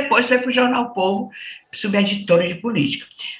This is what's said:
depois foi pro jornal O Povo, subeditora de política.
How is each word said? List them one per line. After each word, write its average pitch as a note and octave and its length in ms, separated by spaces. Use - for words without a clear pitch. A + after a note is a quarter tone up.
depois B3 260
foi B3+ 120
pro B3+ 120
jornal B3 340
O - 80
Povo, G3 380
subeditora G3 720
de F3 100
política. G3+ 500